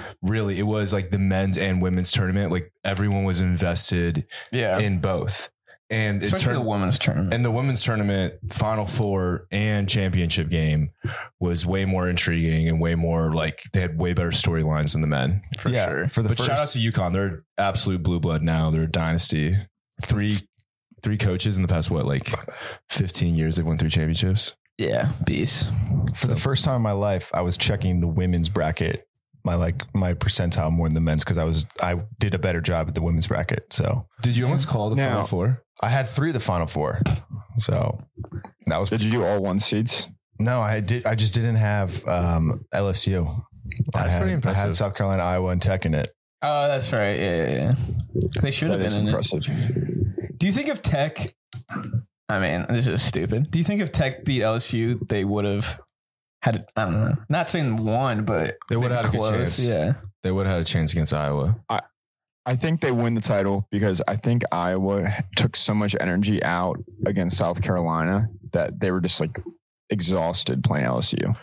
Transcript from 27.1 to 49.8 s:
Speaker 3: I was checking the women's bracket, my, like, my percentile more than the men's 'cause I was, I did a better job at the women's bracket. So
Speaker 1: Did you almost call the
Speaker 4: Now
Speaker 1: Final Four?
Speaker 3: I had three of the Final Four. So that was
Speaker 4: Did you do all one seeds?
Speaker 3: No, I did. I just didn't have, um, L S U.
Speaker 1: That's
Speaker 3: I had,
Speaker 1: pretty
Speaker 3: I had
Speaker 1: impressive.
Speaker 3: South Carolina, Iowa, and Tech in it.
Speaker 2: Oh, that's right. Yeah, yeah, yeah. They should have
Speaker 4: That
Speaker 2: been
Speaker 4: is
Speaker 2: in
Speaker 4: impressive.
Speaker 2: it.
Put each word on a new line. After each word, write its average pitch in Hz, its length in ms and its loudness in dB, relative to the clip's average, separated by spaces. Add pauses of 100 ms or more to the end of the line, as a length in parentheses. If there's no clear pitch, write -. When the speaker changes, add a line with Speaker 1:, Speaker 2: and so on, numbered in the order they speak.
Speaker 3:
I 87 60 2
was 87 140 0
checking 90 440 2
the 85 80 2
women's 85 420 2
bracket, 82 560 -2 (380)
my, 87 100 0
like, 87 300 0 (100)
my 90 220 0
percentile 85 560 0
more 82 160 2
than 78 80 2
the 82 60 2
men's 78 220 2
'cause 85 140 0
I 80 60 2
was, 78 240 0 (160)
I 87 180 0 (160)
did 101 160 0
a 90 60 0
better 85 220 0
job 82 260 0
at 76 80 -6
the 82 80 0
women's 82 240 2
bracket. - 440 -2
So - 360 0 (160)
Speaker 1:
Did 120 140 2
you 123 80 2
almost 139 220 2
call 110 220 0
the 113 60 0
Speaker 4:
Now 135 140 2
Speaker 1:
Final 107 180 0
Four? 101 320 0 (220)
Speaker 3:
I 110 80 2
had 131 180 2
three 139 220 0
of 160 40 -2
the 120 60 0
Final 87 280 2
Four. - 340 0 (560)
So - 420 0 (680)
that 80 100 0
was 98 120 0
Speaker 4:
Did 110 120 0
you 107 100 2
do 113 140 2
all 101 160 2
one 95 180 0
seeds? - 500 0 (300)
Speaker 3:
No, 120 220 2
I 107 180 0
did. 117 260 -2
I 113 100 2
just 107 180 2
didn't 117 220 2
have, 104 520 0
um, 85 640 2
L 101 160 0
S - 180 2
U. 90 380 0 (480)
Speaker 1:
That's - 40 -8
Speaker 3:
I 87 220 2
had, - 20 2
Speaker 1:
pretty - 0 -
Speaker 3:
I 92 100 2
had 180 60 0
Speaker 1:
impressive. 98 400 0
Speaker 3:
South 98 200 0
Carolina, 95 280 0
Iowa, 90 260 0
and 90 120 0
Tech 95 240 0
in 80 80 2
it. 73 160 0 (320)
Speaker 2:
Oh, 147 280 0
that's 135 240 -2
right. 101 260 0
Yeah, 87 160 0
yeah, 69 280 0
yeah. 95 80 2 (720)
They 139 100 2
should 156 180 0
have 180 100 0
Speaker 4:
That 98 40 0
Speaker 2:
been - 20 0
Speaker 4:
is 104 120 0
Speaker 2:
in 104 100 0
Speaker 4:
impressive. - 420 0
Speaker 2:
it. - 880 -2